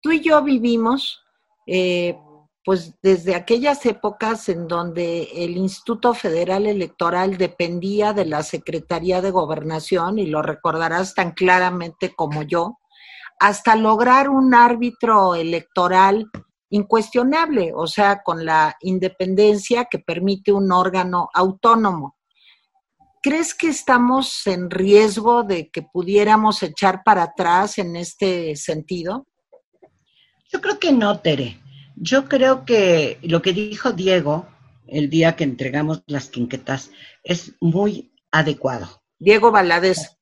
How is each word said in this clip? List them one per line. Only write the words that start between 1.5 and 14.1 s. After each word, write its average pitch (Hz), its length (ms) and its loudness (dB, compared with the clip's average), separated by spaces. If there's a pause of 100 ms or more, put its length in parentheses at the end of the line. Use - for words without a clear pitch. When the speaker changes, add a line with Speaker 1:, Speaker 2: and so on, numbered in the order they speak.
Speaker 1:
eh, 175 500 -2 (460)
pues 175 400 -2
desde 185 320 2
aquellas 240 520 0
épocas 214 640 -4
en 170 180 -6
donde 170 680 -4
el 175 220 -6
Instituto 220 560 -2
Federal 185 540 -2
Electoral 185 720 -2
dependía 180 760 -2
de 196 140 -2
la 151 160 -4
Secretaría 170 800 -6
de 196 80 -2
Gobernación, 160 880 -4
y 196 80 -2
lo 151 160 -4
recordarás 165 720 -4
tan 175 180 -2
claramente 180 840 0
como 151 280 -4
yo, 170 360 -4 (600)
hasta 208 360 4
lograr 240 520 4